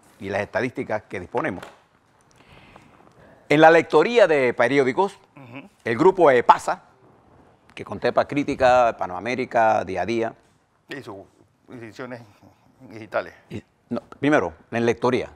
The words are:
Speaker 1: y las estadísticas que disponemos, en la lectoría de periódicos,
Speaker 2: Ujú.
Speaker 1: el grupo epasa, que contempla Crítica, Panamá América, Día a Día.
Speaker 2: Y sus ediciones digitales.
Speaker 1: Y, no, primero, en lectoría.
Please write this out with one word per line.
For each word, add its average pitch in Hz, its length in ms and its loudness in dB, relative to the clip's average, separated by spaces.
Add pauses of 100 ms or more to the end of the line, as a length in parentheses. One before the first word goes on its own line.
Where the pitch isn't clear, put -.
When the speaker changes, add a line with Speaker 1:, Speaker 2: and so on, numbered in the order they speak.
(180)
Speaker 1:
y 98 100 -14
las 101 140 -4
estadísticas 107 640 -6
que 101 140 -12
disponemos, 107 460 -8 (1800)
en 147 120 4
la 160 100 10
lectoría 175 560 4
de 135 260 2
periódicos, 135 640 0 (160)
Speaker 2:
Ujú. 135 340 -20 (140)
Speaker 1:
el 117 140 -4
grupo 175 340 4
epasa, - 520 2 (920)
que 98 120 -16
contempla 113 420 -2
Crítica, 127 720 0
Panamá 92 200 -8
América, 110 680 0
Día 90 180 -6
a 92 40 -4
Día. 110 280 -4 (560)
Speaker 2:
Y 139 120 -14
sus 107 140 -18 (540)
ediciones 120 500 -16 (600)
digitales. 107 520 -10 (160)
Speaker 1:
Y, - 160 -14 (240)
no, - 140 -6 (160)
primero, 131 340 0 (180)
en 117 140 -4
lectoría. 117 520 -2